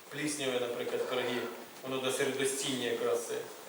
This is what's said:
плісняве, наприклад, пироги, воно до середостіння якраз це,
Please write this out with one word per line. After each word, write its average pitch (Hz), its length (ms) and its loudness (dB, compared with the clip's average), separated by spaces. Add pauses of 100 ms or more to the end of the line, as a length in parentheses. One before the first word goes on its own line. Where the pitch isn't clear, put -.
плісняве, 139 500 0
наприклад, 120 500 0
пироги, 123 280 2 (460)
воно 131 180 -2
до 131 100 2
середостіння 135 760 2
якраз 117 400 2
це, - 60 -4 (360)